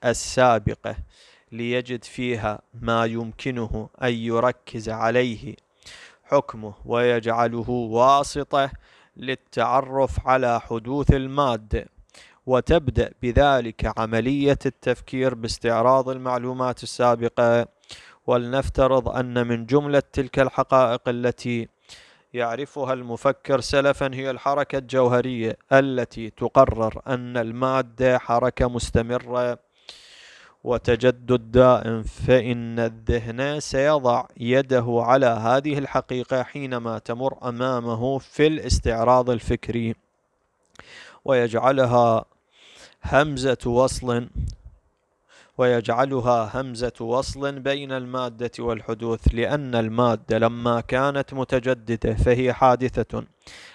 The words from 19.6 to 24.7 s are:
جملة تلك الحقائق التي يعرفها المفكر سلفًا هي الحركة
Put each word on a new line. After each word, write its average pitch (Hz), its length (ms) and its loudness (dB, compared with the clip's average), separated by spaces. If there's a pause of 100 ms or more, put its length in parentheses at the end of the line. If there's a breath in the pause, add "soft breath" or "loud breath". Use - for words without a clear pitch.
جملة 143 360 2 (100)
تلك 135 260 -4
الحقائق 131 680 2
التي 120 600 -4 (640 loud breath)
يعرفها 127 580 -4
المفكر 127 680 -2
سلفًا 139 540 0
هي 135 160 -6
الحركة 143 480 -2